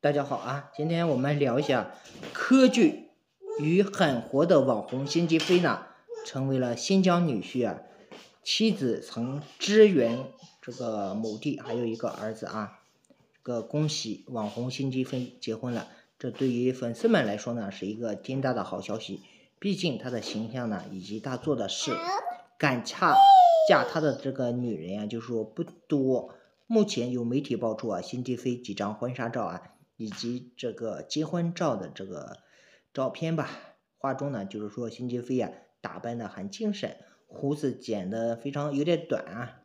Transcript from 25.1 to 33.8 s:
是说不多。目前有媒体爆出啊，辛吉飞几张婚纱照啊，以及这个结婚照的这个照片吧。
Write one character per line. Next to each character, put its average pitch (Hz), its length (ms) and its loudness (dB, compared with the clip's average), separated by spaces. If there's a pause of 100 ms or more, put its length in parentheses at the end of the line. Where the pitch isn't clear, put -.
是 113 60 -14
说 117 160 -4
不 110 220 -6
多。 - 720 -2 (320)
目 220 160 6
前 127 260 -2
有 120 140 -2
媒 123 160 0
体 131 160 -4
爆 110 180 -2
出 117 140 -6
啊， 95 120 -2
辛 - 220 -8
吉 123 140 -4
飞 120 200 -2
几 104 180 -10
张 101 200 -4
婚 127 220 -6
纱 117 140 -4
照 117 140 -4
啊， 87 180 -8 (340)
以 110 140 -8
及 120 480 -8
这 120 120 -6
个 110 320 -8
结 156 220 -4
婚 170 300 -2
照 160 200 0
的 - 140 -6
这 - 160 -12
个 - 320 -12 (560)
照 131 160 -2
片 165 260 -4
吧。 147 140 -2 (480)